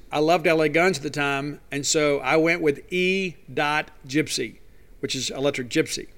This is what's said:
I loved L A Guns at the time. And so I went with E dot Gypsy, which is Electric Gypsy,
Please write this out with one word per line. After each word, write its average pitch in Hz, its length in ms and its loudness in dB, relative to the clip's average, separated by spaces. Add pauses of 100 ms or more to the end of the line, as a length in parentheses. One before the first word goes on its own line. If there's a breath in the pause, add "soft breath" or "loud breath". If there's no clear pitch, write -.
(120)
I 143 80 0
loved 165 280 4
L 160 140 4
A 156 80 4
Guns 165 280 2
at 135 60 -8
the 156 80 -4
time. 143 480 -4 (100)
And 143 160 -6
so 147 340 2
I 139 180 2
went 165 240 4
with 147 300 0
E 185 440 0 (180)
dot 151 380 -2 (160)
Gypsy, 131 520 -2 (420 soft breath)
which 135 120 -6
is 127 160 -4
Electric 135 400 -2
Gypsy, - 380 -2 (100)